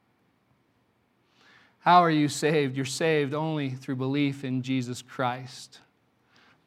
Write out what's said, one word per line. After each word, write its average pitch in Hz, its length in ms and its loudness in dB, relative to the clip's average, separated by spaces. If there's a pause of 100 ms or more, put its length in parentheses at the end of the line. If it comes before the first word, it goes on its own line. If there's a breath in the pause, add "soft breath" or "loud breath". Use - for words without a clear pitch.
(1800 soft breath)
How 175 200 8
are 170 100 4
you 151 180 4
saved? 143 480 0
You're 135 80 -2
saved 151 500 0
only 151 360 -4
through 131 260 -8
belief 139 480 -2
in 127 180 -4
Jesus 127 400 -4
Christ. - 800 -8 (880 soft breath)